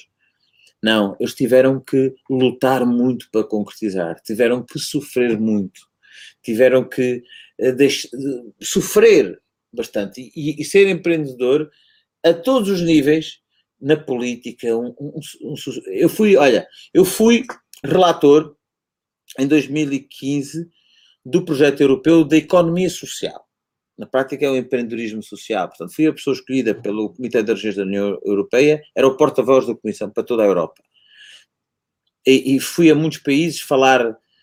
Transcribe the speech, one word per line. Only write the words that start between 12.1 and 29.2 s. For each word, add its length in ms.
a 100
todos 360
os 120
níveis, 600
na 160
política, 800
um, 220
um, 200
um, 140
eu 200
fui, 280
olha, 320
eu 100
fui 400
relator 720
em 80
dois 200
mil 240
e 80
quinze 720
do 180
projeto 380
europeu 420
da 140
economia 520
social. 540
Na 80
prática 400
é 40
o 60
empreendedorismo 680
social. 440
Portanto, 280
fui 120
a 60
pessoa 220
escolhida 400
pelo 380
Comitê 300
das 140
Regiões 180
da 80
União 400
Europeia, 580
era 120
o 100
porta-voz 480